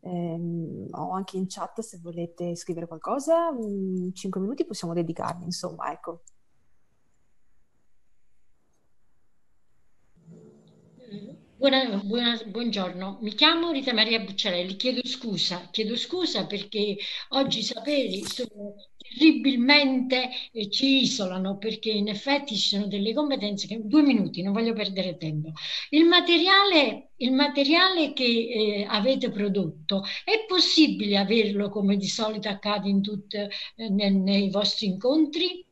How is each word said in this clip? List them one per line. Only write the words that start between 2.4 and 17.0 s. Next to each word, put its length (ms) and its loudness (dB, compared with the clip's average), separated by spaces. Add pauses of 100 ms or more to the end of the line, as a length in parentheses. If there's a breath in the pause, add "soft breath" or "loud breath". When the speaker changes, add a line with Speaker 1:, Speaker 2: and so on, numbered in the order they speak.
Speaker 1:
scrivere 300 -8
qualcosa, 680 0
mm, 600 -4
cinque 280 -6
minuti 240 -4
possiamo 300 -8
dedicarli, 500 -4
insomma, 480 -8
ecco. 300 -12 (4000)
Speaker 2:
Buona, 460 2
buona, 420 0
buongiorno, 760 -4
mi 140 -6
chiamo 360 4
Rita 220 -2
Maria 260 2
Bucciarelli, 560 -2
chiedo 320 -2
scusa, 640 -4
chiedo 240 -2
scusa 520 -2
perché 500 -4 (320 loud breath)